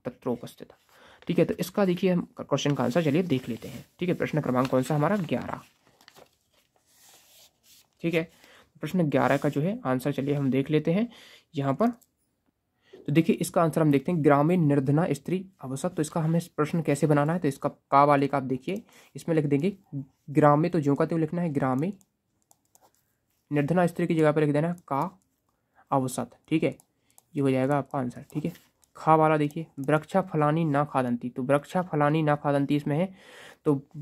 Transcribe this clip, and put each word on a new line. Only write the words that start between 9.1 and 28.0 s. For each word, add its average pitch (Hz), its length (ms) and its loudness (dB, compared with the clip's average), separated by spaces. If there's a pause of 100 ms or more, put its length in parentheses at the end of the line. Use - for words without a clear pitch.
का 147 120 0
जो 139 120 -2
है 196 240 -2
आंसर 131 260 0
चलिए 139 220 -2
हम 143 180 0
देख 135 200 0
लेते 151 200 0
हैं 214 180 0 (460)
यहाँ 139 180 -2
पर। 214 140 0
तो - 1200 -14
देखिए 170 240 2
इसका 170 280 0
आंसर 160 180 0
हम 156 100 4
देखते 139 200 0
हैं, 170 120 -2
"ग्रामीण 151 420 4
निर्धना 143 460 2
स्त्री 185 340 -6 (160)
अवसत", 135 280 -8
तो 175 120 -6
इसका 160 200 -4
हमें 165 200 0 (160)
प्रश्न 156 240 -2
कैसे 147 260 0
बनाना 147 260 2
है, 180 60 -2
तो 165 80 -2
इसका 139 220 -4
का - 360 2
वाले 143 220 4
का 139 100 -2
आप 135 60 -2
देखिए 135 400 -6 (320)
इसमें 160 200 -4
लिख 151 100 2
देंगे 143 320 0 (520)
ग्राम्य, 147 400 4
तो 175 100 -2
ज्यों 143 160 0
का 160 100 -2
त्यों 165 140 -4
लिखना 160 220 -4
है, 175 80 -4
ग्रामीण 143 420 -2 (1600)
निर्धना 156 360 2
स्त्री 175 200 -2
की 175 80 0
जगह 156 160 4
पे 156 100 0
लिख 147 120 2
देना 151 140 0
है 175 60 -4
का 160 480 -6 (720)
अवसत, 131 380 -2 (180)
ठीक 160 160 0
है, 135 140 -4 (580)
ये 151 60 -2
हो 135 100 2
जाएगा 131 260 2
आपका 139 220 -4
आंसर, 123 340 -8